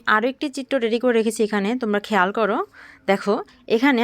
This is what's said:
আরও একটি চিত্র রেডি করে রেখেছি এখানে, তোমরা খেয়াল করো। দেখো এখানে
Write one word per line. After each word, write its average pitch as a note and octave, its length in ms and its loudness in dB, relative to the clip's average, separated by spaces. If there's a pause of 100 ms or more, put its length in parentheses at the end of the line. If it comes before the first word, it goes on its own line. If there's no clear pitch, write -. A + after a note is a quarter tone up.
আরও G#3+ 200 2
একটি C4+ 220 -6
চিত্র C4 280 -10
রেডি A3+ 220 -2
করে B3 140 2
রেখেছি A3+ 300 0
এখানে, G#3 260 -2 (100)
তোমরা G#3 200 -2
খেয়াল G3 320 0
করো। G#3+ 260 0 (500)
দেখো G3 260 0 (340)
এখানে A#3 360 2